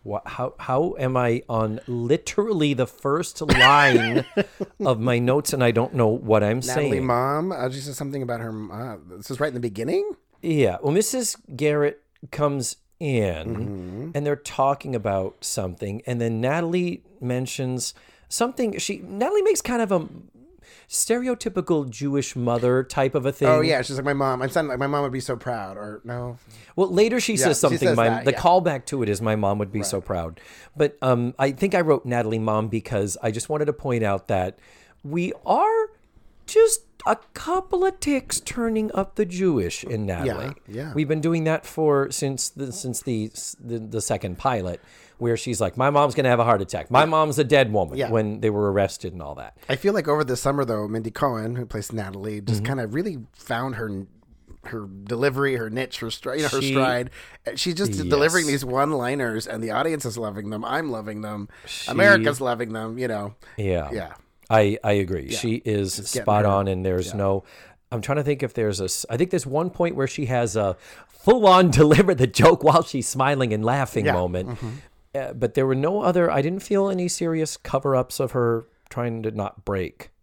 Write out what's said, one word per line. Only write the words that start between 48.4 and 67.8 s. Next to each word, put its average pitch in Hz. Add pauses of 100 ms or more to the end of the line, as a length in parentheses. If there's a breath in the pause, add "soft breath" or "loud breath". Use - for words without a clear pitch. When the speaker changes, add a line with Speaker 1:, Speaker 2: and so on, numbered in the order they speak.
Speaker 1:
they 110
were 104
arrested 98
and 87
all 71
that. 57 (120)
Speaker 2:
I 135
feel 196
like 156
over 151
the 123
summer, 139
though, 107
Mindy 110
Cohen, 117
who 123
plays 107
Natalie, 104
just 104
Speaker 1:
Mm-hmm. 113
Speaker 2:
kinda 127
really 156 (140)
found 123
her, 101 (580)
her 107 (160)
delivery, 131
her 113
niche, 127
her 117
stri-, 131
you 156
know, 147
her 135
Speaker 1:
She 139
Speaker 2:
stride. 127 (440 loud breath)
She's 175
just 190
Speaker 1:
Yes. -
Speaker 2:
delivering 160
these 139
one-liners, 127
and 113
the 113
audience 147
is 117
loving 104
them. 107
I'm 147
loving 107
them. 104 (180 loud breath)
Speaker 1:
She -
Speaker 2:
America's 127
loving 120
them, 113
you 127
know. 104 (220 loud breath)
Speaker 1:
Yeah. 87
Speaker 2:
Yeah. 87 (360)
Speaker 1:
I, 110
I 104
agree. 90
Speaker 2:
Yeah. 113
Speaker 1:
She 113
is 101
Speaker 2:
She's -
getting 117
Speaker 1:
spot 104
Speaker 2:
her, 101
Speaker 1:
on, 98
and 92
there's 92
Speaker 2:
yeah. -
Speaker 1:
no, 98 (480 loud breath)